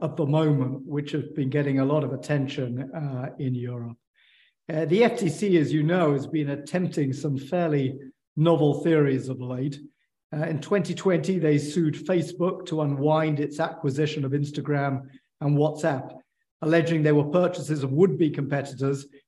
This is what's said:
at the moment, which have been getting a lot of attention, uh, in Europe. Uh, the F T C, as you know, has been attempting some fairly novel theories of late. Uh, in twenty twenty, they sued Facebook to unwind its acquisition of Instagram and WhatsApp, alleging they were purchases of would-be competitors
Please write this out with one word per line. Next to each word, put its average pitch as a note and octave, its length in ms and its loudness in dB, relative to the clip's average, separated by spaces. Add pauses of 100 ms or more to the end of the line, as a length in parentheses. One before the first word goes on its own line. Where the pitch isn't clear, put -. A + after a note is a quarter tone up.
at D#3 140 -4
the D#3+ 100 0
moment, C#3+ 600 0
which D3 240 -6
have C#3+ 240 -6
been C3+ 160 -2
getting C#3 300 0
a C3+ 40 2
lot D3 200 0
of B2+ 80 -6
attention, C3+ 840 -4
uh, C#3 360 -6 (100)
in B2+ 160 -2
Europe. A#2+ 400 -8 (760)
Uh, D#3+ 140 -2
the F3 200 4
F A#3 140 2
T F3+ 100 0
C, F#3 300 2
as C3+ 140 2
you D3+ 100 2
know, E3 300 2
has C3+ 140 -2
been D3+ 240 -2
attempting C#3+ 640 -2
some C3+ 260 -4
fairly C#3+ 600 -2 (380)
novel D3+ 460 4
theories C#3 460 2
of B2+ 120 -6
late. B2+ 380 -6 (560)
Uh, D3+ 120 -2
in D#3+ 140 -4
twenty F#3 340 0
twenty, F3+ 440 2
they D3 200 4
sued D3 360 0
Facebook F3 720 -2
to D#3 160 -2
unwind D3+ 580 2
its D3 200 -4
acquisition C#3+ 640 -2
of C3+ 80 -2
Instagram C#3+ 720 -2 (380)
and D3 180 2
WhatsApp, D3+ 600 0 (440)
alleging D#3+ 400 4
they D3+ 100 6
were C#3+ 120 6
purchases D#3 580 0
of C3 100 -2
would-be D#3+ 380 4
competitors C#3 760 -4 (220)